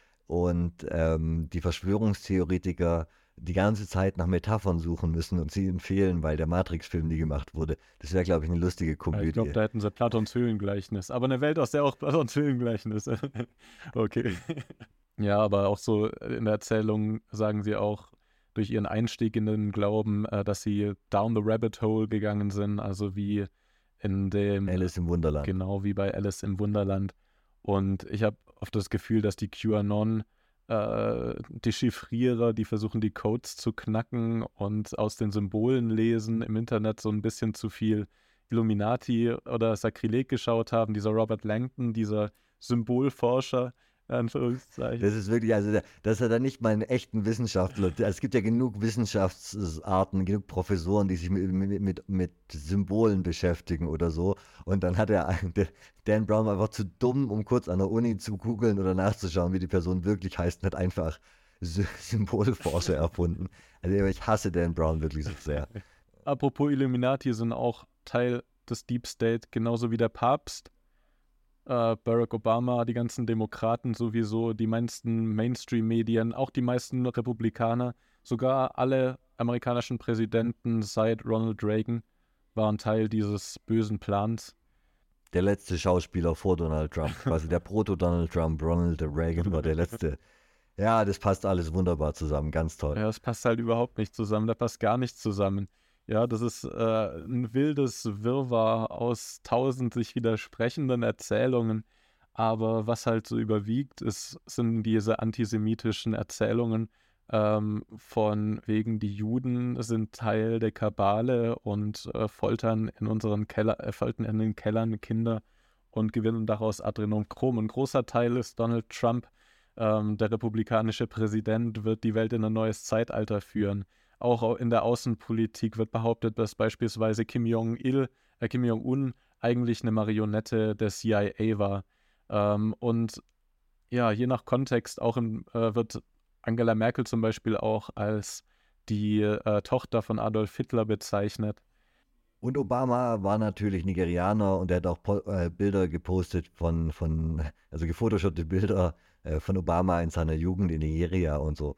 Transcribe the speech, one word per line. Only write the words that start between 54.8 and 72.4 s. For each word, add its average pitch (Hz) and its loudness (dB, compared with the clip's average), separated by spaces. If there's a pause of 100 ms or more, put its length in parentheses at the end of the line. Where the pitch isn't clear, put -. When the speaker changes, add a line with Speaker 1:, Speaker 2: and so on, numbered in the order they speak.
Speaker 1:
dann 90 2
hat 104 2
er, 90 2 (100)
<laughs> 90 -4
der 98 2 (360)
Dan 107 2
Brown 107 4
war 104 2
einfach 101 2
zu - -4
dumm, 127 0
um 107 -2
kurz 127 2
an 90 2
der 95 4
Uni 113 2
zu 104 -6
googeln 107 2
oder 92 2
nachzuschauen, 92 2
wie 92 0
die 87 -4
Person 90 0
wirklich 95 -2
heißt, 87 -2
und 95 0
hat 95 -2
einfach 85 -2 (400)
Sy-, 87 -2 (140)
Symbolforscher 101 0
erfunden. 85 0 (320)
Also, 98 2
ich 95 -2
hasse 107 2
Dan 85 0
Brown 80 2
wirklich 78 -2
so 71 -6
sehr. 73 -4 (560)
Speaker 2:
Apropos 143 0
Illuminati 131 2
sind 113 -2
auch 120 -2 (200)
Teil 123 0 (260)
des - -6
Deep 123 -4
State, 113 0
genauso 117 0
wie 117 0
der 113 2
Papst, - -2 (960)
äh, 117 2
Barack 117 2
Obama, 120 2